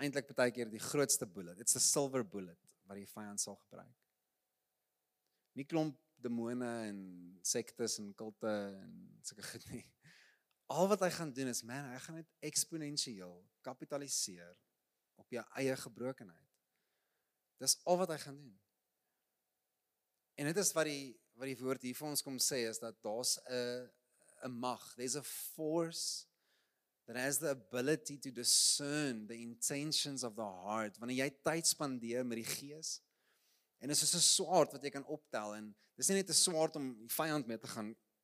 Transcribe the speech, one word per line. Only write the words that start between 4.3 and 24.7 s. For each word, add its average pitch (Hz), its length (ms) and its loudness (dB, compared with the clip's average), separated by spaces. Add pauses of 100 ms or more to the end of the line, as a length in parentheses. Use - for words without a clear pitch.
Nie 139 120 -6
klomp 156 280 2 (240)
demone 120 480 -2 (220)
en 101 80 -8 (480)
sektes 117 540 -2
en 101 160 -10
kulte 110 340 -4
en 98 420 -4 (320)
sulke - 240 -12
goed - 240 -12
nie. 113 120 -10 (840)
Al 160 160 6
wat 196 160 4
hy 180 80 4
gaan 156 240 -4
doen 131 160 -2
is, 113 160 -4
man, 135 240 -8
hy 127 80 -10
gaan 160 220 -10
net 160 80 -16 (180)
eksponensieel 143 840 -2 (340)
kapitaliseer 127 880 -6 (680)
op 107 160 -16
jou 113 80 -4 (160)
eie 135 180 2
gebrokenheid. 117 840 -10 (1000)
Dis 131 140 4 (160)
al 180 100 8
wat 175 140 0
hy 143 80 -4
gaan 139 160 -10
doen. 135 140 -18 (1900)
En 143 80 2
dit 170 140 2
is 175 140 6
wat 156 100 6
die, 139 300 -4 (200)
wat 135 140 -4
die 123 80 -6
woord 127 260 0
hier 123 140 -2
vir 151 140 -4
ons 135 120 0
kom 131 160 -6
sê, 131 300 2
is 110 100 -6
dat 113 220 -6
daar's 117 360 0 (120)
'n, 123 400 -2 (560)
'n 127 60 -4
mag, 120 420 -4